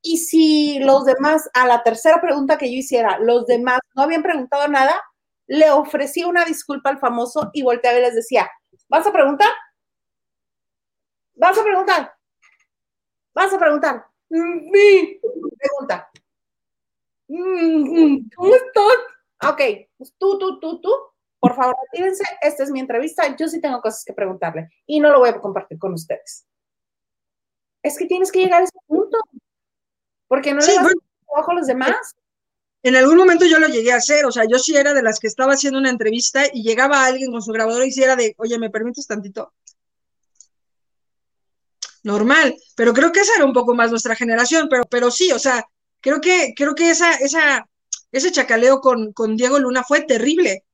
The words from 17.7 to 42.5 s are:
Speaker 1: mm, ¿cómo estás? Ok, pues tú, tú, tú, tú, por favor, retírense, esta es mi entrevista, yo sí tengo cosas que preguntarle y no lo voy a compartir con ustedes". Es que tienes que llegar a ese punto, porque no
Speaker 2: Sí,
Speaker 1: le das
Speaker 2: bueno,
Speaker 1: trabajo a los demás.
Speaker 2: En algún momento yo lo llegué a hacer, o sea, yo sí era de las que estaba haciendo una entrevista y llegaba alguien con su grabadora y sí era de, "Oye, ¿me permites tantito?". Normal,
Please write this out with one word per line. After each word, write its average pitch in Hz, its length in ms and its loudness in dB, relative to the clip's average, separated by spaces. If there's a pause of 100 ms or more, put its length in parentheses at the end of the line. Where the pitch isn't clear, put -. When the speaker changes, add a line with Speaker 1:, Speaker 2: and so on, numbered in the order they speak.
Speaker 1:
mm, 254 220 -6
¿cómo 381 200 4
estás? 440 960 0
Ok, 294 100 -4 (360)
pues - 200 -20
tú, 392 220 0
tú, 381 200 -6
tú, 330 220 -12
tú, 392 100 -4 (480)
por 247 160 2
favor, 254 200 -2 (160)
retírense, 381 320 -6 (180)
esta 294 220 -2
es 285 80 -6
mi 269 80 -6
entrevista, 277 560 -4
yo 320 120 -6
sí 320 140 -8
tengo 254 200 -6
cosas 220 220 -8
que - 100 -18
preguntarle 175 560 -8 (180)
y 302 120 -2
no 294 120 4
lo 277 80 6
voy 240 100 6
a - 100 -4
compartir 190 380 -10
con 180 160 -8
ustedes". - 540 -14 (1400)
Es 294 160 -6
que 370 80 -4
tienes 370 240 -2
que 370 80 0
llegar 359 220 4
a 370 40 2
ese - 120 -12 (100)
punto, 392 300 -2 (1080)
porque 277 260 0
no 294 80 0
Speaker 2:
Sí, 311 80 4
Speaker 1:
le 415 60 6
das 330 100 2
Speaker 2:
bueno, 381 160 2 (260)
Speaker 1:
trabajo 311 240 -2
a 349 40 0
los 320 120 -4
demás. 277 480 -4 (680)
Speaker 2:
En 254 120 4
algún 277 220 6
momento 359 280 6
yo 320 140 4
lo 311 80 4
llegué 240 240 0
a 247 60 2
hacer, 285 280 0
o 247 60 0
sea, 233 180 -2
yo 247 100 2
sí 294 160 -2
era 285 180 2
de 262 100 0
las 220 160 -2
que 220 80 -8
estaba 262 260 0
haciendo 277 260 -2
una 269 100 0
entrevista 240 600 -2
y 240 120 -10
llegaba 262 420 2
alguien 262 260 -2
con 233 100 -8
su 214 100 -10
grabadora 226 340 -2
y 262 60 -4
sí 262 120 -2
era 262 120 4
de, 226 220 -2
"Oye, 233 220 -6
¿me 220 100 -6
permites 233 380 -8
tantito?". 208 460 -12 (2500)
Normal, 233 520 0 (200)